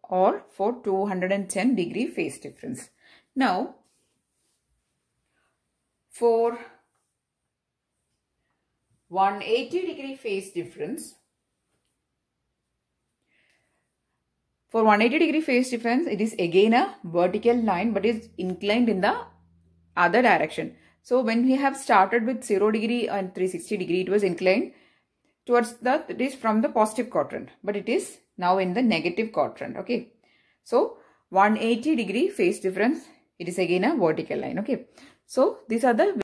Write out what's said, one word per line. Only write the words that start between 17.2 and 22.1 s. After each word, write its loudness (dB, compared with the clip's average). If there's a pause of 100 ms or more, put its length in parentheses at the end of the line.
line, 0
but -2
is -2
inclined 0
in 0
the 0 (760)
other 4
direction. 0 (280)
So 0
when 0
we 4
have 0
started 2